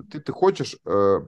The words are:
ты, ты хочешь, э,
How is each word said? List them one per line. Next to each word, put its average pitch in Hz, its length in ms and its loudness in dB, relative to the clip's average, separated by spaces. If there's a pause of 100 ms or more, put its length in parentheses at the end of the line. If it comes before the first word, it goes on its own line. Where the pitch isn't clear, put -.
(100)
ты, - 100 -12
ты - 120 -8
хочешь, - 520 0
э, 98 440 2